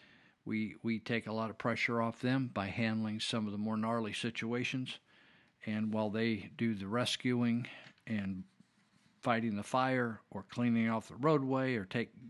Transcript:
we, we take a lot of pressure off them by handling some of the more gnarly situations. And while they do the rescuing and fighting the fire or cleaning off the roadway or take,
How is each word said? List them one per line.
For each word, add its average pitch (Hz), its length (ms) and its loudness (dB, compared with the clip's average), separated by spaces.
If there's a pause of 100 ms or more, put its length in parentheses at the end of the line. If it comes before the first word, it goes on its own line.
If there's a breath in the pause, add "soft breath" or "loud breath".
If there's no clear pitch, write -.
(440 loud breath)
we, 110 380 -2
we 113 160 0
take 113 300 -2
a 107 40 -4
lot 110 200 -2
of - 80 -12
pressure 117 420 2
off 113 180 0
them 127 320 2
by 98 140 0
handling 110 540 0
some 113 260 0
of 104 60 -4
the 104 80 -4
more 110 180 0
gnarly 113 340 0
situations. 120 840 -2 (680 soft breath)
And 107 280 0
while 110 160 2
they 110 480 0
do 117 160 2
the 98 140 -4
rescuing 120 800 2 (400 loud breath)
and 98 360 -2 (760)
fighting 113 340 2
the 104 80 -2
fire 127 560 2 (120)
or 95 180 -8
cleaning 117 400 2
off 113 180 -2
the - 80 -14
roadway 131 600 2
or 101 100 -2
take, 117 240 -2 (200)